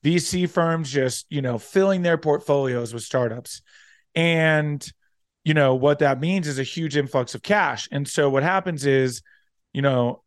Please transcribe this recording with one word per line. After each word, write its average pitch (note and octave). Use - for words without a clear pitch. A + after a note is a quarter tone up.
V E3
C F3+
firms E3
just, C3
you C#3+
know, B2
filling F#3+
their E3+
portfolios C#3
with A2+
startups. B2
And, D#3
you D#3
know, C#3
what C#3+
that C#3
means F3
is C3+
a C3+
huge D3+
influx C3+
of A#2+
cash. F3
And C#3+
so C#3+
what C3+
happens F3+
is, C3
you C#3
know B2